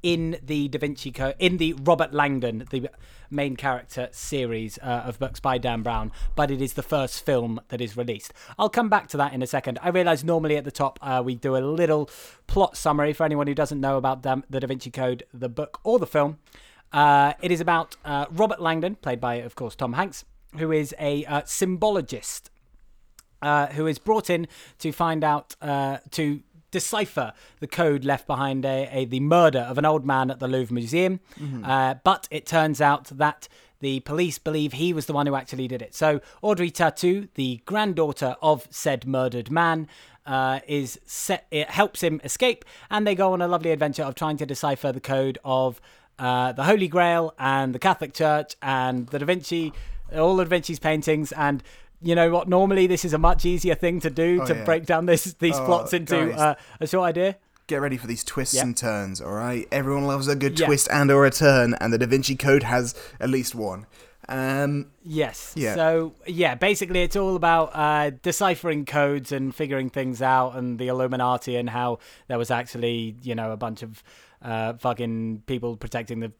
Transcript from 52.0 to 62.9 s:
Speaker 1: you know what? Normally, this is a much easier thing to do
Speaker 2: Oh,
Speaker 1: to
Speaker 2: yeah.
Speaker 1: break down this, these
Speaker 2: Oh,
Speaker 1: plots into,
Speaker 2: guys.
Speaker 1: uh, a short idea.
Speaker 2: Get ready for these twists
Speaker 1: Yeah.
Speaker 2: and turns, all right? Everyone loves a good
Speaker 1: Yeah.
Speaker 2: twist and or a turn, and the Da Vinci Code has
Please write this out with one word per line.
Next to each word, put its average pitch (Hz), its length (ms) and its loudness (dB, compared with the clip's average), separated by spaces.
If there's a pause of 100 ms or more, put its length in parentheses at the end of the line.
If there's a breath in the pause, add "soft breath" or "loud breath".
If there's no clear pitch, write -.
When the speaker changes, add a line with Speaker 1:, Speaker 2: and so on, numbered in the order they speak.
Speaker 1:
you 170 140 2
know 170 140 6
what? 175 180 2
Normally, 190 400 6
this 180 160 2
is 175 80 -2
a 151 60 2
much 170 280 6
easier 175 300 2
thing 175 240 0
to 160 100 -2
do 165 320 2
Speaker 2:
Oh, 131 40 -2
Speaker 1:
to 156 100 2
Speaker 2:
yeah. 220 80 -6
Speaker 1:
break 165 220 0
down 165 200 0
this, 175 280 2
these 160 240 2
Speaker 2:
Oh, 131 80 -2
Speaker 1:
plots 175 260 2
into, 165 380 0
Speaker 2:
guys. 156 100 -6
Speaker 1:
uh, 151 160 4 (240 loud breath)
a 156 80 -4
short 180 220 2
idea. 180 260 0 (320)
Speaker 2:
Get 143 140 -2
ready 135 160 -2
for 117 100 -10
these 117 160 -4
twists - 320 -4
Speaker 1:
Yeah. 127 80 2
Speaker 2:
and 123 140 -2
turns, 101 420 -2
all 73 140 -8
right? 120 360 -4
Everyone 139 380 0
loves 139 220 -2
a 143 80 2
good 135 200 0
Speaker 1:
Yeah. 165 100 2
Speaker 2:
twist 143 260 4
and 143 180 6
or 139 140 8
a 139 40 8
turn, 131 520 6
and 113 100 0
the 113 60 2
Da 123 80 4
Vinci 135 320 2
Code 139 260 4
has 120 320 0 (240 loud breath)